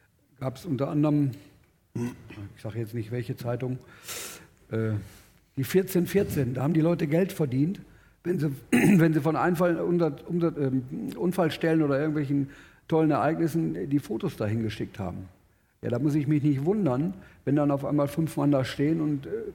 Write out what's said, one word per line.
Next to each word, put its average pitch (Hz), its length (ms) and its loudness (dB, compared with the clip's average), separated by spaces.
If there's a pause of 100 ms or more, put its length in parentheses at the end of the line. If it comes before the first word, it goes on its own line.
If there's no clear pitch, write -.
(400)
gab's 127 240 -6
unter 139 240 -2
anderem, 147 440 2 (640)
ich 120 680 -10
sag 104 140 -8
jetzt 113 180 -8
nicht 110 160 -6
welche 120 260 -6
Zeitung, 123 420 -6 (920)
äh, 110 220 0 (640)
die 135 80 -2
vierzehn 185 420 2
vierzehn, 143 480 0
da 123 80 -4
haben 160 120 0
die 160 60 4
Leute 170 280 2
Geld 185 240 2
verdient, 147 480 0 (420)
wenn 175 160 -2
sie, 147 120 0 (120)
<clears throat> - 80 -10
wenn 175 420 6
sie 156 80 2
von 156 160 0
Einfall-, 170 440 2
Umsatz-, 165 460 0
Umsatz-, 165 320 -2
ähm, 131 260 0 (320)
Unfallstellen 165 640 0
oder 139 160 2
irgendwelchen 143 520 -2 (360)
tollen 160 240 4
Ereignissen 160 800 0
die 143 80 2
Fotos 214 380 -4
dahin 110 260 -2
geschickt 107 360 -6
haben. 95 300 -8 (540)
Ja, 113 80 -4
da 117 80 0
muss 143 160 0
ich 147 120 0
mich 147 160 2
nicht 143 220 2
wundern, 170 480 2 (320)
wenn 135 120 2
dann 143 140 4
auf 139 140 0
einmal 143 240 2
fünf 160 300 -2
Mann 143 120 4
da 131 140 4
stehen 156 380 0
und, 147 240 -2
äh, - 40 -10 (240)